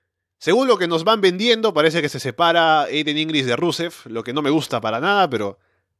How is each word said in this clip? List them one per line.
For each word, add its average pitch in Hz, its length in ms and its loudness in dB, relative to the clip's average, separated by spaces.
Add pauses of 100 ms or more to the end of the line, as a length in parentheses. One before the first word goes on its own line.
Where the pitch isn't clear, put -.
(380)
según 247 320 2
lo 226 80 4
que 180 100 0
nos 165 160 -2
van 214 200 0
vendiendo, 214 500 2
parece 156 300 2
que 147 80 -2
se 131 100 -10
separa 160 600 2
Aiden 147 340 -4
English 156 300 -2
de 120 100 0
Rusev, 170 380 -4 (100)
lo 113 180 -10
que 120 120 -8
no 151 80 -4
me 143 80 0
gusta 139 320 -2
para 113 180 -2
nada, 190 300 2
pero 104 280 -4 (420)